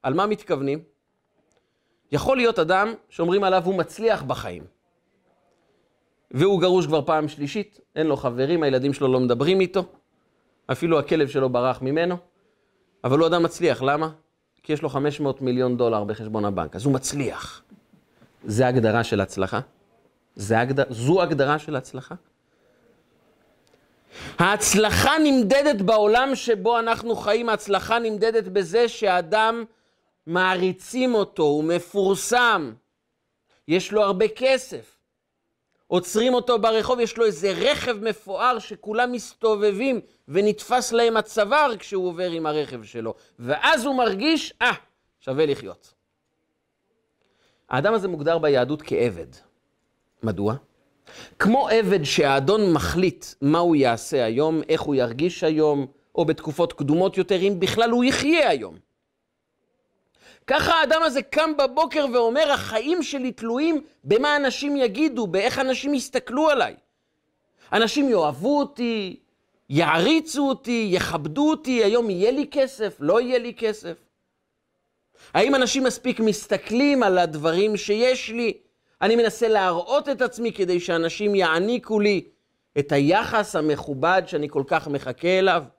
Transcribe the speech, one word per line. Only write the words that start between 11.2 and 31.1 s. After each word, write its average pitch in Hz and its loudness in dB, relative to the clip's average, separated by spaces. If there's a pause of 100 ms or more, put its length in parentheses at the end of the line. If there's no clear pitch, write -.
שלו 131 0
ברח 123 0
ממנו, 165 -2 (880)
אבל 131 2
הוא 165 4
אדם 170 2
מצליח, 160 0
למה? 160 0 (520)
כי - -4
יש 147 -4
לו 139 -4
חמש 143 -2
מאות 135 -2
מיליון 123 0
דולר 113 0
בחשבון 107 -6
הבנק, 87 -4
אז 101 -10
הוא 139 2
מצליח. - -6 (840)
זה 113 2
הגדרה 113 2
של 104 0
הצלחה? 95 -4 (760)
זה 110 0
הגד-, 135 0
זו 139 0
הגדרה 147 0
של 151 -8
הצלחה? - -12 (2250)
ההצלחה 208 2 (120)
נמדדת 269 2
בעולם 226 2
שבו 226 0
אנחנו 226 -2
חיים, 233 -2
ההצלחה 202 0
נמדדת 220 0
בזה 190 0
שהאדם 214 0 (640)
מעריצים 185 0